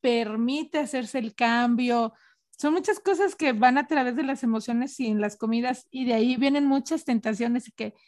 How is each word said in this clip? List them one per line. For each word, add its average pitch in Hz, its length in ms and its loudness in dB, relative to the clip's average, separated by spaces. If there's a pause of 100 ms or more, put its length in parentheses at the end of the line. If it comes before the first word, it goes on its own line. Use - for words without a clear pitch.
permite 240 800 -2
hacerse 254 400 -4
el 220 160 -8
cambio. 240 760 2 (440)
Son 294 160 0
muchas 370 260 0
cosas 392 360 0
que 277 180 0
van 247 240 4
a 285 100 0
través 254 280 0
de 285 80 -2
las 269 180 -4
emociones 233 580 -2
y 247 80 -2
en 214 140 0
las 208 140 -4
comidas, 233 560 -2
y 262 140 -4
de 240 80 2
ahí 240 240 2
vienen 277 280 2
muchas 277 400 0
tentaciones 233 640 -2
y - 40 -20
que 220 220 -10 (140)